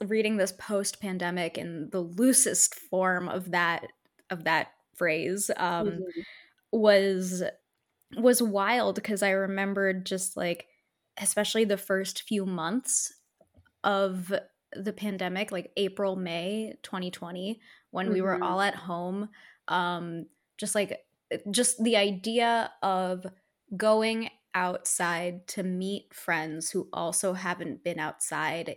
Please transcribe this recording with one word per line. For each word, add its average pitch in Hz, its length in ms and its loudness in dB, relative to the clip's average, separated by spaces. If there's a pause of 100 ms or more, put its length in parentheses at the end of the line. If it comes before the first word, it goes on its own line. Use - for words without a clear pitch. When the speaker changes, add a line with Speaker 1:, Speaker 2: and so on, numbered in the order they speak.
Speaker 1:
reading 220 320 2
this 196 160 2
post-pandemic 180 1040 -2
in 165 340 -6
the 190 100 -2
loosest 185 760 4
form 180 540 0
of 180 220 -4
that, 170 360 2 (420)
of 165 160 -6
that 160 240 2 (260)
phrase, 175 600 0
um, 175 300 0
Speaker 2:
Mm-hmm. 180 340 -6 (500)
Speaker 1:
was, 196 720 4 (720)
was 247 240 6
wild 208 600 2
'cause 202 200 -2
I 196 80 4
remembered 196 720 0
just, 185 320 -4
like, 175 300 -4 (500)
especially 208 480 2
the 202 120 2
first 190 460 -2
few 202 220 0
months 185 680 -2 (680)
of 190 480 0 (420)
the 196 200 -6
pandemic, 190 580 -4
like, 180 260 -6
April, 196 400 -2
May 185 680 -4
twenty 180 280 -4
twenty, 180 500 -8 (300)
when 190 200 0
we 185 100 2
were 190 120 2
Speaker 2:
Mm-hmm. - 100 0
Speaker 1:
all 185 180 0
at 196 140 2
home, 180 540 -4 (400)
um, 170 580 -2 (300)
just, 208 180 -2
like, 202 260 -2 (500)
just 240 320 2
the 226 120 6
idea 220 760 2 (120)
of 185 420 0 (500)
going 220 540 2 (240)
outside 180 920 -2
to - 160 -4
meet 185 500 -4
friends 160 580 -4
who - 220 -2
also 180 400 0
haven't 175 500 -4
been 170 160 -4
outside 156 760 -4